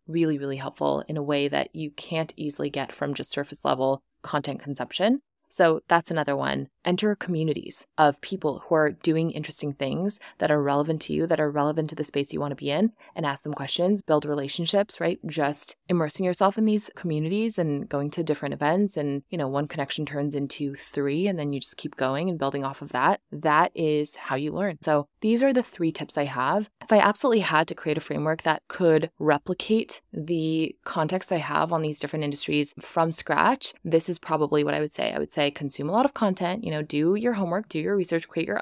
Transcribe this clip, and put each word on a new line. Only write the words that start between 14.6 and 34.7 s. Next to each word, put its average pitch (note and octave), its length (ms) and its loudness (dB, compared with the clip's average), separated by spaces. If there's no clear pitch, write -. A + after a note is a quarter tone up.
right? E3+ 240 0
Just D#3 500 -2
immersing E3+ 360 0
yourself F#3+ 340 2
in A3 80 2
these G#3+ 300 0
communities F3 640 -2
and D3 320 0
going C#3+ 220 -2
to E3+ 120 -4
different D3 300 -2
events. E3 420 2
And, C#3+ 340 -2
you - 80 -6
know, C#3+ 100 -2
one C#3+ 200 -2
connection D3+ 380 -4
turns D3 300 -4
into C#3 400 -4
three, D3 520 -2
and F#3+ 100 0
then C#3+ 140 -2
you C#3 80 -4
just - 180 -6
keep - 180 -10
going C3+ 340 0
and E3 100 -4
building C#3 240 -2
off C3+ 200 -6
of C#3+ 80 -14
that. D3 280 2
That D3+ 440 4
is D3+ 400 0
how - 200 -6
you D3 160 -2
learn. F3+ 320 -4
So D3 240 2
these A#3 220 4
are C#4 80 6
the B3 120 2
three E3 280 -2
tips - 260 -6
I D3 80 2
have. C#3 440 0
If - 120 2
I G#3 60 8
absolutely G#3+ 420 4
had E3 260 2
to - 80 -8
create D#3 220 -2
a D3+ 40 -4
framework D3+ 420 -2
that D#3+ 240 0
could D#3+ 420 4
replicate F3 800 0
the D#3+ 640 -2
context F#3 460 -2
I F3+ 60 0
have D#3 360 0
on D#3+ 80 2
these D3+ 180 -2
different D#3 240 -4
industries C#3+ 560 0
from E3 320 0
scratch, E3 640 2
this E3 260 2
is E3+ 100 -4
probably D3+ 440 2
what D3 120 0